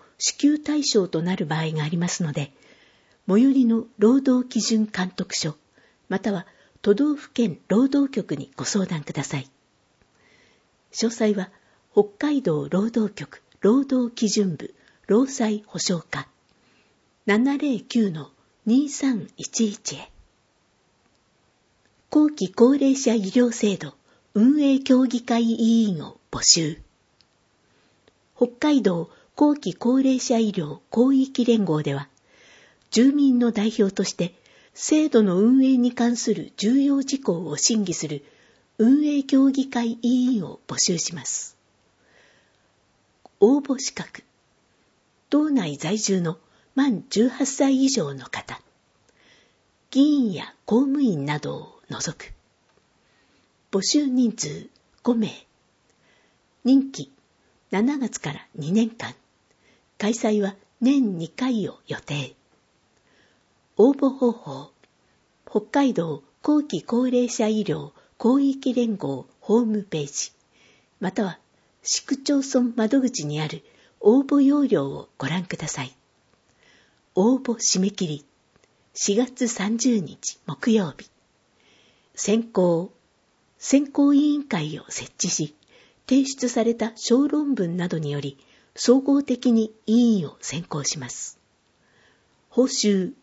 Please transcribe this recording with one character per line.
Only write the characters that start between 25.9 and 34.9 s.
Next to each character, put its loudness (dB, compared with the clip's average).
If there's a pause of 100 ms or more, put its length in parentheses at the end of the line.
を -16 (120)
募 -6
集。 2 (1500)
北 0
海 0
道 -2 (240)
後 4
期 -8
高 0
齢 2
者 0
医 2
療 -6 (120)
広 4
域 0
連 4
合 0
で -2
は、 -8 (800)
住 4
民 4
の 2
代 -2
表 0
と -2
し -6
て、 -4 (400)
制 0